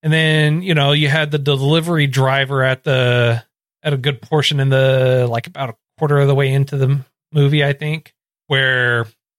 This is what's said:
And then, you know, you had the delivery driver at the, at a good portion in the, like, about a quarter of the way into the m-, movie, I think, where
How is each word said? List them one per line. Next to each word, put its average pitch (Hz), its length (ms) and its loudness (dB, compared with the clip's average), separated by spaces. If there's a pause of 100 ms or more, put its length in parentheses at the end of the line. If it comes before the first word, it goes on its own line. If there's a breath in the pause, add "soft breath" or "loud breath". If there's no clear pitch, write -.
And 156 100 -2
then, 156 500 2
you 185 120 -2
know, 143 180 0
you 147 160 0
had 151 220 0
the 147 80 -4
delivery 147 680 0
driver 135 560 0
at 131 220 -2
the, 123 580 0 (400)
at 151 100 -4
a 143 40 -2
good 131 260 -4
portion 147 380 -2
in 135 80 0
the, 131 600 2
like, 117 180 -4
about 139 240 -10
a 113 60 -14 (220)
quarter 147 200 0
of 143 100 2
the 143 60 2
way 135 180 0
into 139 240 0
the 135 100 0
m-, 135 180 0 (280)
movie, 147 320 2
I 143 80 0
think, 151 420 -8 (320)
where 127 600 0 (320)